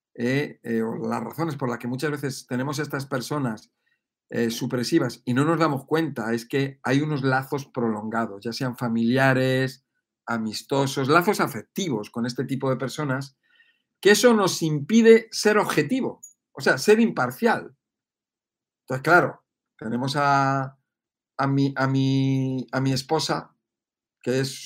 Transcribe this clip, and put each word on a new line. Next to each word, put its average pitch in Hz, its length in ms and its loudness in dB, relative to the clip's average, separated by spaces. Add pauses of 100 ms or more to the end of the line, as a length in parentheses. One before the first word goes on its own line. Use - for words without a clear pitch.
(140)
eh, 127 480 -4
eh, 113 200 -4
o 113 140 -6 (120)
las 117 140 -4
razones 139 340 -6
por 139 120 -6
las 120 100 -6
que 123 100 -10
muchas 131 220 -4
veces 143 360 -8
tenemos 135 320 -4
estas 143 280 -6
personas, 131 640 -6 (600)
eh, 117 200 -2
supresivas 123 760 -2
y 123 100 -2
no 135 100 2
nos 160 140 0
damos 151 260 -2
cuenta 139 480 -4
es 117 160 -4
que 139 340 -4
hay 135 200 0
unos 151 200 -4
lazos 135 440 -2
prolongados, 110 760 -4
ya 117 80 -6
sean 123 240 -6
familiares, 131 1080 0 (420)
amistosos, 135 840 -2
lazos 175 320 4
afectivos 135 680 -6
con 117 160 -6
este 127 180 -6
tipo 135 260 -4
de 131 60 -2
personas, 135 600 -6 (640)
que 185 120 6
eso 233 220 6
nos 196 280 2
impide 220 680 6
ser 214 280 2
objetivo, 226 640 0 (320)
o 143 80 -14
sea, 139 180 2
ser 214 220 6
imparcial. 170 760 0 (1040)
Entonces, 131 200 -8
claro, 156 420 4 (340)
tenemos 123 380 -4
a, 139 600 0 (600)
a 139 100 -2
mi, 139 300 0
a 135 100 0
mi, 135 840 0
a 131 80 -2
mi 135 120 0
esposa, 156 640 -4 (680)
que 127 180 -2
es 135 80 -2 (180)